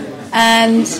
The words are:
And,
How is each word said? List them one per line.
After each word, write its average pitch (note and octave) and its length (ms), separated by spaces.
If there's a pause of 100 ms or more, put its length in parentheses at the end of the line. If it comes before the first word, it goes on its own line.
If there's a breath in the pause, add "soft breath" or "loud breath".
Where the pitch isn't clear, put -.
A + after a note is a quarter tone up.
(320)
And, A3+ 540 (140)